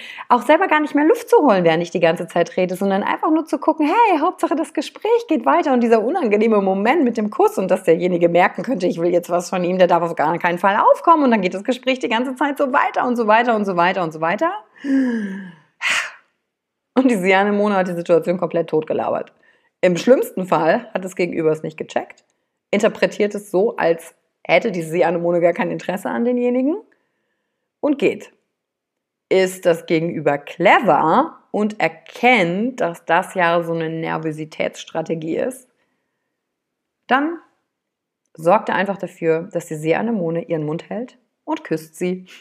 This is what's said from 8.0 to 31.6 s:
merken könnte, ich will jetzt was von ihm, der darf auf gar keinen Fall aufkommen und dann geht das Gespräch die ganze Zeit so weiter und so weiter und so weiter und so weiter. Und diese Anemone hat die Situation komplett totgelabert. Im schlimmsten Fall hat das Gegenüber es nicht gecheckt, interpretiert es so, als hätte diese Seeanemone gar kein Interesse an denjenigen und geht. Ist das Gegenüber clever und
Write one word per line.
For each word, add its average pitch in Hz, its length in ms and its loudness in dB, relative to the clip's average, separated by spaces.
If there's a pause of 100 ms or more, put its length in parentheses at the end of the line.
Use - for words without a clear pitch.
merken 175 340 2
könnte, 185 260 -2
ich 170 120 -4
will 170 100 0
jetzt 175 200 0
was 175 200 -2
von 185 140 -4
ihm, 175 140 -2
der 180 100 6
darf 170 160 4
auf 170 120 -4
gar 156 220 0
keinen 175 200 0
Fall 196 180 2
aufkommen 330 480 4
und 254 80 4
dann 220 100 2
geht 180 120 -2
das 190 100 -8
Gespräch 247 360 -2
die 254 100 -4
ganze 254 260 -2
Zeit 285 220 -4
so 269 160 -2
weiter - 340 0
und 247 80 0
so 233 100 -2
weiter 226 300 4
und 214 80 0
so 190 140 -4
weiter 185 260 0
und 160 80 -6
so 156 80 -12
weiter. 202 320 -2 (2500)
Und 262 160 2
diese 190 280 2
Anemone 202 380 2
hat 185 120 0
die 185 60 -6
Situation 170 440 0
komplett 170 320 -4
totgelabert. 117 600 -2 (480)
Im 180 160 2
schlimmsten 240 500 2
Fall 170 480 0
hat 185 120 -6
das 180 100 -12
Gegenüber 165 360 -2
es 156 120 -6
nicht 156 140 -10
gecheckt, - 480 -10 (440)
interpretiert 202 640 -2
es 202 160 -12
so, 202 280 -2
als 165 360 -2 (340)
hätte 185 240 0
diese 165 180 -6
Seeanemone 170 520 0
gar 170 120 4
kein 175 160 -4
Interesse 180 400 -8
an 233 160 -4
denjenigen 247 520 0 (1040)
und - 200 -2
geht. - 320 -2 (1000)
Ist 185 360 0
das 165 200 0
Gegenüber 160 520 -2
clever 190 1160 2
und 208 300 -4